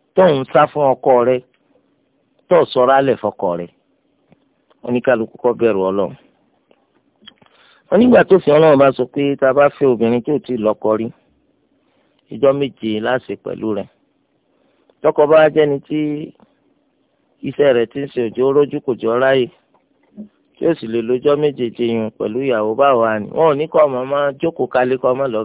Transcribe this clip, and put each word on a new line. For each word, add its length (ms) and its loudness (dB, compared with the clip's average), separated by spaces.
tó 80 4
ń 200 0
sá 220 2
fún 180 -2
ọkọ 260 0
rẹ, 120 2
tó 160 4
sọ̀rọ̀ 300 2
alẹ̀ 220 0
fọ́kọ 300 -6
rẹ, 100 -12
oníkálukú 540 -2
kó 140 -2
bẹ̀rù 300 0
Ọlọ́run. 320 -2
Wọ́n 80 4
nígbà 240 6
tó 160 4
fi 120 -2
Ọlọ́run 260 6
bá 140 4
sọ 140 -4
pé 300 -4
tá 140 0
a 40 2
bá 160 2
fẹ́ 180 -2
obìnrin 340 0
tí 100 -6
ò 80 -2
tí 140 -8
ì 40 -4
lọ́kọ 400 -2
rí, 100 -8
ìjọ 200 0
méje 480 -4
la 180 -2
ṣe 180 -12
pẹ̀lú 380 -6
rẹ̀. 140 -6
Tọ́kọ 240 2
bá 220 4
jẹ́ni 300 0
tí 200 -8
iṣẹ́ 300 0
rẹ̀ 140 0
ti 120 -12
ń 80 -8
ṣe 160 -6
òjò 300 -2
rójú 280 0
kò 120 -4
jọ 260 -4
ráyè, 280 0
tí 20 -
ó 100 0
sì 140 -10
lè 140 -6
lọ́jọ́ 360 -2
méjèèjì 480 -4
yun 260 -4
pẹ̀lú 280 -8
ìyàwó, 340 -2
báwo 280 2
wá 180 0
ni? 80 -10
Wọn 200 0
ò 80 2
ní 120 -4
kọ́ 160 0
ọmọ 200 -2
máa 280 -4
jókòó 360 -6
kálé 300 -2
kọ́ 140 -2
ọmọ 160 -4
lọ 180 -6